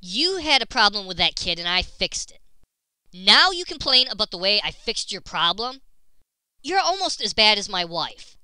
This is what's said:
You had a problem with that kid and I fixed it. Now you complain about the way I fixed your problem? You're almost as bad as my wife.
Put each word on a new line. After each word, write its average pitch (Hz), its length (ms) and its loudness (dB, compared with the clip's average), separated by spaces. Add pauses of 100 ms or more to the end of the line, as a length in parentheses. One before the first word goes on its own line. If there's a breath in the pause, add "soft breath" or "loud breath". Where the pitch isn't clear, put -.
You 294 380 -2
had 302 240 2
a 220 40 -4
problem 208 400 0
with 185 120 -10
that 165 180 2
kid 170 220 -4
and 170 100 -6
I 180 140 0
fixed - 480 -6
it. - 100 -20 (720)
Now 208 380 6
you 349 140 -4
complain 262 440 0
about 214 220 -4
the 185 80 -10
way 196 240 0
I 151 80 -4
fixed - 420 -8
your 190 80 -10
problem? 190 600 -2 (840)
You're 359 180 0
almost 359 400 -2
as 214 140 -6
bad 214 240 6
as 196 100 -8
my 185 160 -4
wife. 160 600 -8